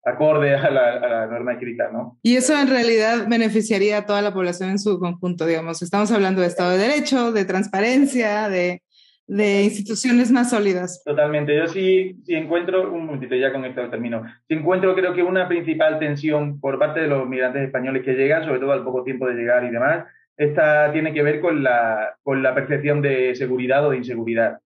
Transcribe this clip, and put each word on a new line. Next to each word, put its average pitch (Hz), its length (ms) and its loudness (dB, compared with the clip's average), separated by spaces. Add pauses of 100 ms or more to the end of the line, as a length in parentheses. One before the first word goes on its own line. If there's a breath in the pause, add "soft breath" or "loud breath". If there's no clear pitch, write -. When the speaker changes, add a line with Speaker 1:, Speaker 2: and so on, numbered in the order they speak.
Speaker 1:
acorde 143 500 4
a 143 160 2
la, 123 220 2
a 123 160 -2
la 113 180 0
norma 120 260 -6
escrita, 120 380 -6
¿no? 113 320 -10
Speaker 2:
Y 240 140 4
eso 285 200 2
en 269 120 2
realidad 233 580 2
beneficiaría 214 720 2
a 208 80 -4
toda 202 160 0
la 202 120 -2
población 185 360 -4
en 196 100 -2
su 196 180 0
conjunto, 175 480 -4
digamos. 165 360 -2
Estamos 202 300 0
hablando 190 280 2
de 180 80 2
Estado 180 240 0
de 185 60 2
Derecho, 247 560 0
de 202 100 2
transparencia, 214 1040 0
de, 180 340 -2 (460 soft breath)
de 202 360 2
instituciones 226 680 2
más 247 200 4
sólidas. 185 520 -2
Speaker 1:
Totalmente. 147 520 0
Yo 165 120 2
sí, 185 560 2
sí 175 100 -4
encuentro, 175 600 0
un 160 140 -6
momentito 127 280 -6
ya 131 160 2
con 131 140 -6
esto 123 240 -8
termino, 117 340 -6 (240 loud breath)
sí 160 80 -2
encuentro 185 400 2
creo 180 180 0
que 175 80 0
una 180 280 0
principal 156 500 0
tensión 147 640 -2
por 139 180 -4
parte 151 220 0
de 156 60 0
los 135 200 0
migrantes 127 360 -2
españoles 131 420 -4
que 131 80 0
llegan, 143 320 2
sobre 131 160 -2
todo 139 100 0
al 123 140 0
poco 127 180 -4
tiempo 127 240 -4
de 123 80 -2
llegar 120 300 0
y 120 40 -6
demás, 139 360 0 (320 loud breath)
esta 151 560 2
tiene 156 180 0
que 151 100 -2
ver 151 200 0
con 165 200 0
la, 113 640 0
con 135 180 -2
la 131 140 2
percepción 143 460 0
de 127 340 0
seguridad 127 500 0
o 143 40 2
de 127 80 0
inseguridad 117 680 -2